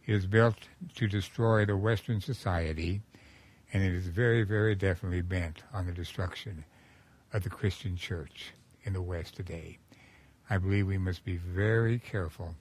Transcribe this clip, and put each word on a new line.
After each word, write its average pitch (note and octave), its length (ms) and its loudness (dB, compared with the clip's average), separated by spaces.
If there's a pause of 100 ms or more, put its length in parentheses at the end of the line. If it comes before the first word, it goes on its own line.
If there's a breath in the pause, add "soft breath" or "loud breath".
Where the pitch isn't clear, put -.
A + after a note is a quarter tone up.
It G#2+ 120 2
is F#2+ 100 2
built A2+ 300 6 (400)
to A#2 100 0
destroy G#2+ 580 4
the G2+ 120 2
Western G#2+ 440 0
society, F2 800 -2 (720 loud breath)
and G2 120 2
it F#2 100 2
is F2+ 140 -4
very, A#2 340 2
very G#2+ 320 2
definitely F#2 480 0
bent F2 400 -4 (100)
on F#2+ 140 -4
the F2 60 -4
destruction F2 720 -6 (680 loud breath)
of F#2+ 120 0
the - 60 -4
Christian - 460 -4
church - 560 -8 (300)
in G#2 100 -4
the F#2+ 80 -2
West F2 360 -6
today. E2 420 -10 (720 loud breath)
I G2+ 80 2
believe G2 300 2
we G2 100 0
must F#2 260 -2
be F2+ 120 -4
very A2 640 2
careful E2 600 -6